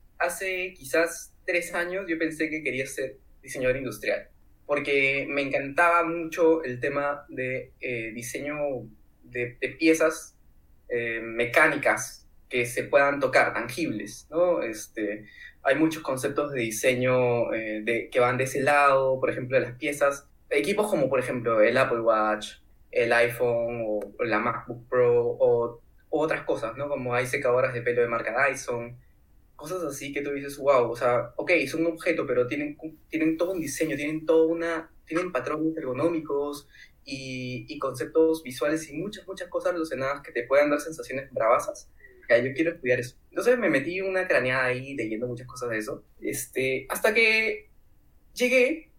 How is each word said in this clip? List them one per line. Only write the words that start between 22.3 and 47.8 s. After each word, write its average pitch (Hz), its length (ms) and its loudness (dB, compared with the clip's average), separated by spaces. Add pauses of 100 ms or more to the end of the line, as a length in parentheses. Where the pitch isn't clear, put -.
el 120 220 6
iPhone, 120 760 2
o, 107 120 0 (200)
o - 60 -2
la 107 140 2
MacBook 120 500 -4
Pro, 120 360 4
o, 120 560 2 (280)
o 156 100 0
otras - 240 0
cosas, - 320 -2
¿no? 143 140 -6
Como 127 260 -4
hay 127 100 2
secadoras 127 480 2
de 120 80 -6
pelo 120 200 2
de 117 80 2
marca 117 400 0
Dyson, 123 480 -6 (580)
cosas 170 280 -8
así 139 300 -8
que 143 80 -4
tú 143 100 -4
dices, 143 260 -8
Wow, 135 340 4
o 117 40 -8
sea, 123 420 0
ok, 190 140 -2 (160)
son 160 180 -2
un 165 80 2
objeto, 156 340 -2
pero 123 200 2
tienen, 147 300 -6 (320)
tienen 160 280 0
todo 175 140 0
un 180 100 -4
diseño, 147 340 -4
tienen 151 300 -6
toda 160 220 6
una, 165 440 -4 (140)
tienen 180 260 -4
patrones 156 460 -2
ergonómicos, 143 880 -4 (360)
y, 127 640 -10
y 147 120 -12
conceptos 156 640 2
visuales 151 460 -4
y - 40 -14
muchas, 185 340 -8
muchas 185 220 -12
cosas 175 240 -2
relacionadas 143 480 -4
que - 100 -18
te - 120 -4
puedan 147 260 4
dar 147 100 2
sensaciones - 520 -8
bravasas. - 580 0 (400)
Ya, 113 80 8
yo 127 160 -2
quiero 165 180 0
estudiar 123 280 0
eso. - 180 -10 (120)
Entonces 233 280 2
me 214 120 0
metí 175 320 0
una 185 260 -2
craneada 131 380 2
ahí 127 300 -4
leyendo 113 320 -6
muchas 123 200 -10
cosas 123 220 -8
de 113 80 -4
eso. - 260 -8 (180)
Este, 131 680 -4
hasta - 240 2
que 220 560 2 (640)